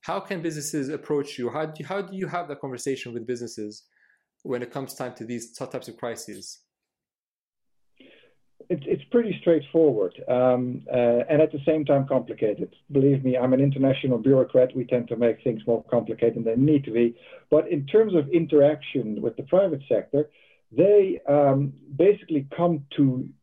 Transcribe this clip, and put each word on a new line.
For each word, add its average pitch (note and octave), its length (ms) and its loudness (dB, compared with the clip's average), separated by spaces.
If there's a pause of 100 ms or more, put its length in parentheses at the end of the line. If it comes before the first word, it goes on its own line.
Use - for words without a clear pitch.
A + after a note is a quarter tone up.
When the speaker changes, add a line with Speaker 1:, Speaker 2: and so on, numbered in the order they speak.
Speaker 1:
How F#3 180 -8
can F#3+ 220 -10
businesses D3+ 480 -6
approach D3 480 -6
you? A#2+ 120 -6
How D#3 160 -6
do D#3 140 -12
you, - 60 -14
how G3 160 -6
do F#3+ 140 -12
you F#3+ 120 -8
have E3+ 220 -8
that C#3+ 100 -12
conversation B2+ 540 -8
with A2+ 120 -10
businesses A2+ 580 -10 (600)
when B2 180 -6
it B2 100 -14
comes C3+ 220 -10
time B2 220 -10
to A2+ 100 -14
these A#2 320 -12
t-, C3 80 -10
types - 220 -12
of A2+ 80 -18
crises? G#2 640 -14 (2000)
Speaker 2:
It's, D3 160 -4
it's C3+ 260 -4
pretty A#3 300 0
straightforward, C#3+ 720 2 (140)
um, B2+ 640 0
uh, A#2+ 380 2
and D3+ 120 4
at D#3 100 2
the C#3+ 140 -6
same D#3 200 0
time C#3 220 2
complicated. A#2 680 -4 (160)
Believe C3+ 320 4
me, B2+ 140 0
I'm B2+ 160 2
an C3 60 2
international C3+ 580 2
bureaucrat. B2+ 580 4
We B2 100 -4
tend A#2+ 240 -2
to A#2 80 -4
make A#2 260 0
things A2+ 240 -2
more A2+ 160 0
complicated A2+ 600 -2
than - 0 -
they A2+ 120 0
need C#3 300 4
to A2 60 -10
be. A#2 240 2 (340)
But D3+ 200 4
in D3 160 -2
terms G#3+ 300 2
of C#3+ 140 0
interaction C#3+ 920 2
with A#2 160 -4
the - 60 -10
private F3 440 0
sector, - 420 0 (420)
they, F#3+ 560 4
um, C#3+ 460 2 (220)
basically E3 600 2
come E3+ 300 -2 (120)
to C3+ 320 0 (140)